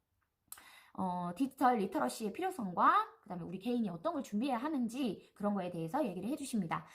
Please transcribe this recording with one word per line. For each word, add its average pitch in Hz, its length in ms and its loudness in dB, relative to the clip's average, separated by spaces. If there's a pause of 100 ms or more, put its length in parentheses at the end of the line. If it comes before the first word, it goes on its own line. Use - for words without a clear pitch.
(920)
어, 180 420 -2
디지털 254 440 4
리터러시의 220 520 0
필요성과 302 760 4 (140)
그다음에 180 220 -8
우리 175 140 -8
개인이 240 320 0
어떤 170 240 -2
걸 277 80 -2
준비해야 233 360 0
하는지 247 760 -2
그런 208 220 0
거에 180 160 -2
대해서 170 340 0
얘기를 185 240 -4
해주십니다. 196 640 -2